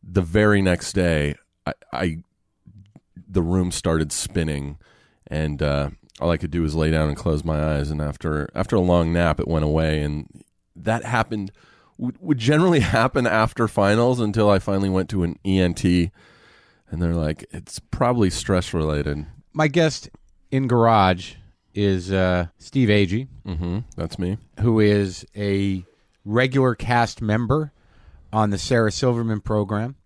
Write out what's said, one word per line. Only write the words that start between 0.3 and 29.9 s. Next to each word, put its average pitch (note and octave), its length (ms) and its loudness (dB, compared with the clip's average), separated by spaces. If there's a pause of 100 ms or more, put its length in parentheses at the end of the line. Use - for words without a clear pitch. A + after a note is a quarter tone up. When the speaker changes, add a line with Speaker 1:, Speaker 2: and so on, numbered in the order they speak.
Speaker 1:
next F#2 320 0
day, D#2+ 440 0 (300)
I, C#2+ 60 -6 (200)
I, D#2+ 240 -4 (1120)
the F#2 140 0
room F2+ 280 0
started D#2+ 420 0
spinning, D2 680 -4 (500)
and, D2+ 340 -4
uh, C#2+ 280 0 (300)
all E2+ 100 0
I E2 60 2
could D#2 140 -6
do E2+ 120 -2
was D#2 120 -2
lay D#2+ 160 0
down D#2 180 2
and C#2+ 80 -4
close D2+ 280 -2
my D#2 320 -2
eyes. C#2+ 140 -4
And D2+ 120 -4
after, D2+ 520 -6
after G2 220 -2
a F#2+ 40 4
long F2 320 2
nap, E2+ 280 0
it - 80 -4
went D#2 160 0
away. D#2 380 0
And D2 260 -6 (480)
that A2 280 -4
happened, A2+ 460 -4 (480)
would, B2 220 -6
would D3 180 -2
generally D3+ 420 4
<laughs> - 0 -
happen A#2+ 460 2
after A2 400 0
finals A2+ 540 2
until G#2 300 2
I G2 80 6
finally G2 320 -2
went F#2 200 0
to F#2+ 120 -2
an E2+ 240 -2
E F#2+ 120 4
N F2+ 160 4
T, F2 360 2 (800)
and E2 100 -6
they're E2+ 140 0
like, D#2 360 -4
"It's - 280 -14
probably A#2+ 520 0
stress-related." D2+ 920 -2 (280)
Speaker 2:
My D#3 160 0
guest D#3 420 0 (400)
in C3+ 180 0
Garage A2 680 4 (400)
is, F#2+ 380 0
uh, F#2 340 2 (120)
Steve B2+ 320 0
Agee, G#2 380 2 (180)
Speaker 1:
Mm-hmm. F2 320 -4 (180)
That's - 220 -8
me. F#2 180 -4 (240)
Speaker 2:
who A2+ 200 2
is G2+ 440 2 (120)
a G2 480 -2 (400)
regular B2+ 520 2
cast A#2 460 0
member A#2+ 500 -2 (600)
on A2 180 0
the G2 80 -4
Sarah A2+ 340 0
Silverman A#2 480 -2
program. G#2+ 640 -4